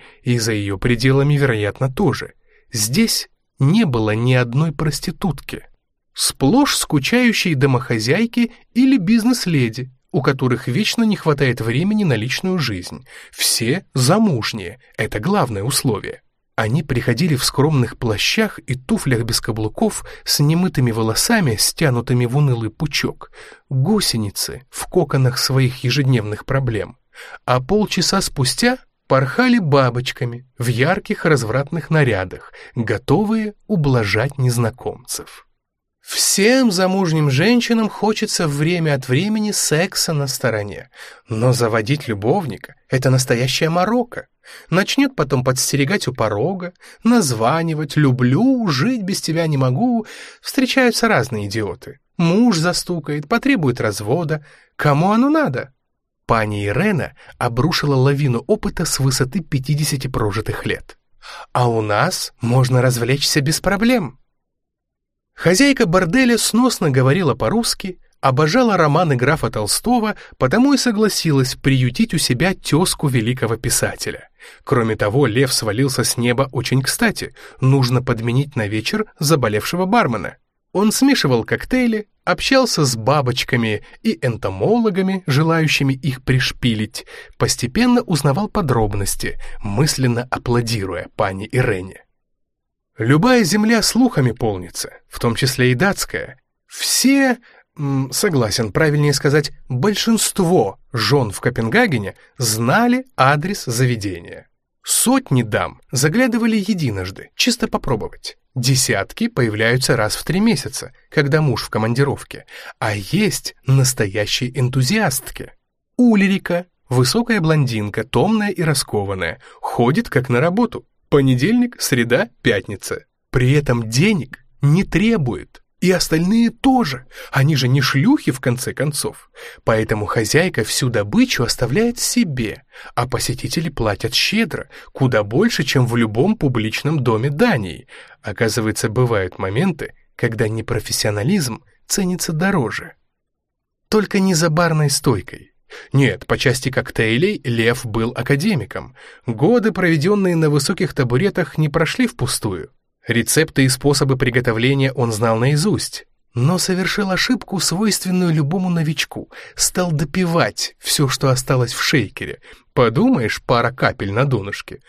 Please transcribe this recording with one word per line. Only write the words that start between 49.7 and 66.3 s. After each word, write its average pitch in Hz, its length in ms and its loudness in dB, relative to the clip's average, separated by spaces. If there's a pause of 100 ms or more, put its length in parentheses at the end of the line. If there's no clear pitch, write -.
Встречаются 247 640 0
разные 117 380 0
идиоты. 101 540 -8 (180)
Муж 180 400 4
застукает, 156 720 -4
потребует 226 500 0
развода. 127 640 -2 (320)
Кому 151 360 2
оно 240 180 4
надо? 262 440 -2 (520)
Пани 104 400 0
Ирена 143 500 -2 (220)
обрушила 127 580 0
лавину 135 520 2
опыта 202 380 -2
с - 140 -4
высоты 135 420 0
пятидесяти 147 640 -2
прожитых 110 580 -4
лет. - 320 -8 (560)
А 123 160 2
у 113 120 0
нас 107 600 0
можно 127 400 2
развлечься 127 600 0
без 151 200 -2
проблем. 202 560 0 (1160)
Хозяйка 254 520 2
борделя 196 520 2